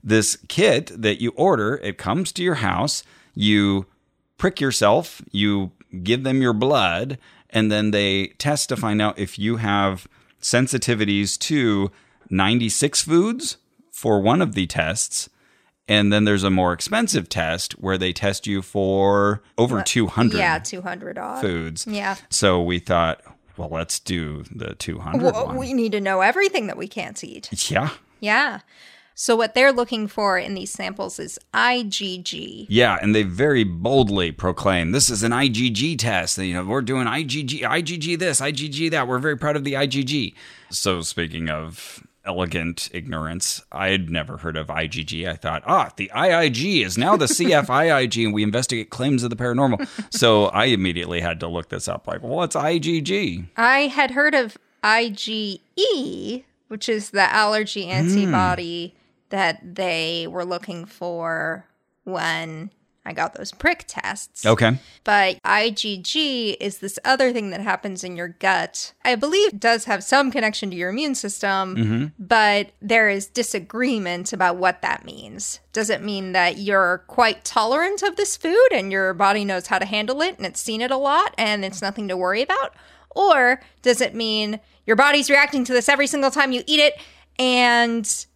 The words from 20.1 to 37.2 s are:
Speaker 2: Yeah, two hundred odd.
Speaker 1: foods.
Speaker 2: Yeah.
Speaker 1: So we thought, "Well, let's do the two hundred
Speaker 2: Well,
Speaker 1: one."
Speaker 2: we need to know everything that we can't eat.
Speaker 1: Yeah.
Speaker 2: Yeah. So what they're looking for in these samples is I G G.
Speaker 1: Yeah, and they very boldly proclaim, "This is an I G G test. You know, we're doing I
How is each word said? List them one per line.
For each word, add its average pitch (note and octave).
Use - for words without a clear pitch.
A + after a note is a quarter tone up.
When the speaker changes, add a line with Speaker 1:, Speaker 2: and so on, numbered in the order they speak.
Speaker 2:
Yeah, E3+
two F3+
hundred F#3
odd. B3+
Speaker 1:
foods. E2
Speaker 2:
Yeah. G3+
Speaker 1:
So -
we F2
thought, E2+
"Well, D#2+
let's E2
do D#2
the -
two E2
hundred -
Speaker 2:
Well, B3
Speaker 1:
one." C4
Speaker 2:
we C4
need A3+
to G#3
know F#3+
everything F4+
that -
we G3
can't -
eat. -
Speaker 1:
Yeah. D3+
Speaker 2:
Yeah. A3+
So -
what A3+
they're C4+
looking A#3
for G3+
in G3
these F#3+
samples -
is D3+
I B3
G F#3
G. A#2
Speaker 1:
Yeah, G#2+
and G#2+
they G#2+
very A#2
boldly F#2
proclaim, F2+
"This C3+
is A2
an A#2
I C3+
G A#2+
G C3
test. G#2
You F#2
know, F2+
we're A#2
doing B2+
I C#3